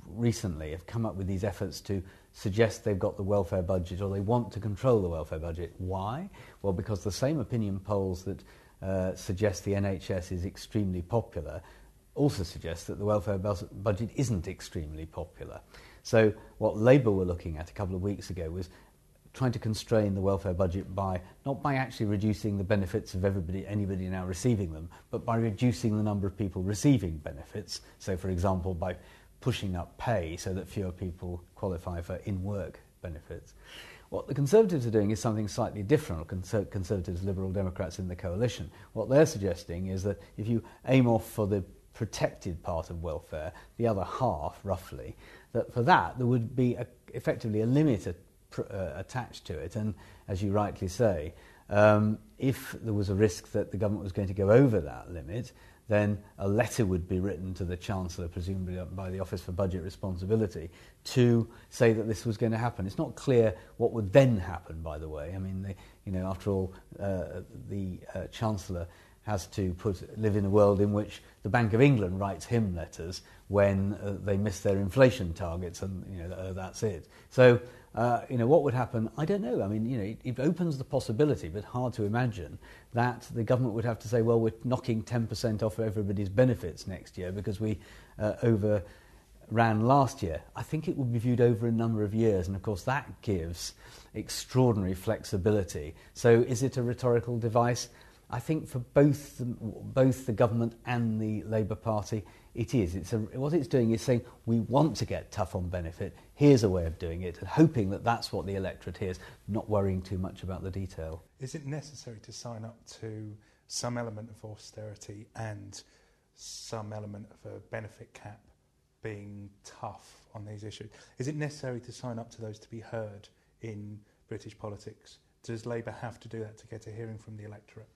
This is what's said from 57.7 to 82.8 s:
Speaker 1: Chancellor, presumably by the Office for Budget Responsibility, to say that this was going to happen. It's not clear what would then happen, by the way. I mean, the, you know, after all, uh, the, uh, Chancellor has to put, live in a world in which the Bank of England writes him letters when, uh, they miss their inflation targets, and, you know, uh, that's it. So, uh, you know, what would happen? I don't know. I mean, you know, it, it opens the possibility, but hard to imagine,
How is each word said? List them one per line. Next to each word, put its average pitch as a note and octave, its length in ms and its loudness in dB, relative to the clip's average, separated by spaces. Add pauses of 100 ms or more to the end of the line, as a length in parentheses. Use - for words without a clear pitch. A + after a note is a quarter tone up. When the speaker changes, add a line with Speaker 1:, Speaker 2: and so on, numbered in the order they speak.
Speaker 1:
Chancellor, F#2 500 -6
presumably F2+ 560 -6 (100)
by F#2 180 -8
the F#2+ 100 -4
Office F#2 220 -6
for F#2+ 100 -8
Budget F2+ 320 -2
Responsibility, F#2+ 840 -2 (340)
to A#2+ 420 4 (240)
say A#2 220 6
that A2 160 0
this A2 180 -2
was A2 100 0
going A2+ 160 0
to A2+ 60 0
happen. A2+ 280 -2
It's G2 120 -8
not D3+ 160 -4
clear A#2 400 4 (220)
what A#2 160 2
would G#2 200 -2
then C3 260 8
happen, E2+ 420 -6
by D#2+ 180 -6
the D#2+ 100 -10
way. D2+ 240 -8
I F#2+ 60 -6
mean, F#2+ 240 -6
the, G2 120 -8 (320)
you G#2 40 -6
know, F#2 160 -2
after F#2+ 240 -4
all, F#2+ 240 0 (240)
uh, F#2 440 -4 (260)
the, F#2+ 320 -6 (140)
uh, F2+ 180 -8
Chancellor F#2+ 560 -4 (360)
has G#2+ 220 -2
to F#2+ 280 -2
put, - 440 -4
live G#2+ 180 2
in G2+ 80 2
a G2 60 2
world G2+ 300 8
in G#2 120 4
which G#2 300 -2 (200)
the - 60 -4
Bank A2+ 240 4
of A2+ 80 6
England G#2 400 6
writes G2 240 -4
him A2 300 0
letters E2+ 480 -8 (260)
when, G2 460 4
uh, G2+ 280 -6
they G2 140 2
miss G2+ 240 0
their G2 180 2
inflation G2+ 540 4
targets, F2 500 -6
and, F#2+ 280 -6
you F#2 120 -10
know, F2+ 120 -8
uh, F#2 180 -8
that's F#2 300 -10
it. G#2 260 -2 (220)
So, B2 280 10 (360)
uh, A#2 340 2
you C3+ 80 -4
know, A#2 100 4
what D3 180 8
would C3 100 2
happen? A#2 420 0
I D3 80 -2
don't G3 160 0
know. A3+ 220 -2
I G2 60 -2
mean, A2 180 0
you C3 100 -2
know, G2+ 80 -4
it, G#2+ 200 -6
it B2+ 160 -4
opens E3 360 2
the C3 80 -6
possibility, B2 640 0
but F#2+ 160 -6
hard B2 300 -2
to A2 100 -2
imagine, G2+ 540 -2 (340)